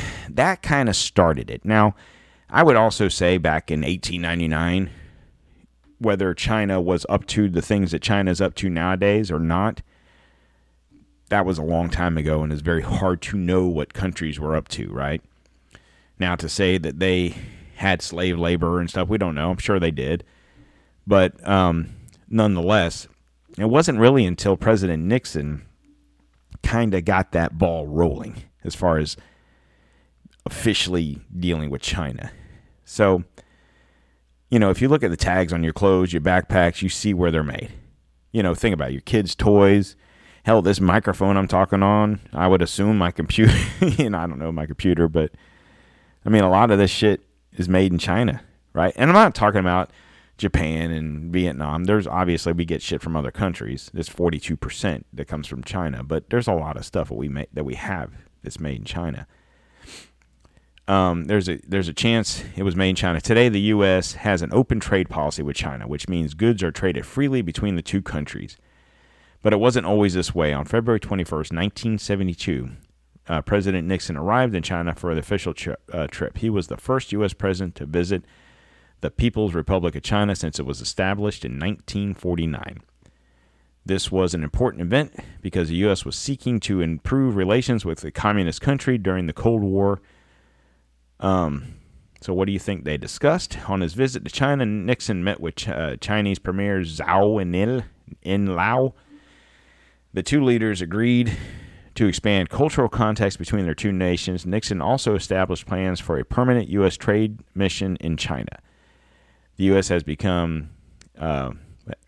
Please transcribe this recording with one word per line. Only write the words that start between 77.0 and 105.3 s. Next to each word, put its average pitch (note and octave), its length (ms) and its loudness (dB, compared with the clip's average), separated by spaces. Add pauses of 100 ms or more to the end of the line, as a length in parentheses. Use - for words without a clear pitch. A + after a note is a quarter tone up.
U G#2 120 0
S G2 100 -4
president F#2+ 420 -4
to C#2+ 100 -10
visit F2 380 -2 (760)
the D2+ 100 -4
People's G#2+ 440 0
Republic E2+ 420 0
of C#2 60 -8
China G#2 320 0
since D#2+ 240 -6
it C#2+ 80 -6
was C2+ 140 -8
established G2+ 680 -4
in B1 120 -8
nineteen G2+ 560 -6
forty-nine. E2 640 -4 (1080)
This F#2+ 260 -2
was F#2+ 200 2
an E2+ 100 -4
important E2+ 400 -2
event A#2+ 320 0 (260)
because F2 280 -2
the E2 80 -2
U G2+ 140 2
S F#2 140 0
was C2+ 120 -8
seeking B2 440 -4
to F#2+ 220 -2
improve G#2+ 540 0
relations G#2+ 500 0
with D#2+ 140 -6
the D#2 100 -10
communist G2+ 500 -2
country C3+ 380 0
during F#2 280 -2
the D#2 60 -4
Cold A2+ 300 0
War. G2 380 0 (1200)
Um, E2+ 560 -2 (460)
so G2 120 -6
what F#2+ 120 0
do G2 60 -2
you G2 60 -2
think F2 260 -6
they D2+ 120 -4
discussed? - 760 -2
On G2 120 0
his E2 120 -4
visit C3 300 -2
to - 60 -10
China, C#3 360 0
Nixon G#2 560 -2
met F#2+ 180 -2
with D#2+ 160 -8
Ch-, - 120 -8
uh, C#2 280 -6
Chinese G2+ 420 -2
Premier G2 420 -2
Zhou F2+ 600 2
Enlil, G2 440 0 (400)
Enlil. G2+ 720 0 (1160)
The F#2+ 100 -4
two C#3+ 220 2
leaders A2 380 2
agreed A2+ 540 2 (580)
to A2 120 2
expand F#2+ 440 0
cultural C#3+ 380 2
contacts G#2+ 480 0
between G2+ 280 -4
their D#2+ 100 -2
two G#2 180 -2
nations, F2+ 520 -2
Nixon F#2+ 380 -4
also A2+ 320 0
established F#2 520 -2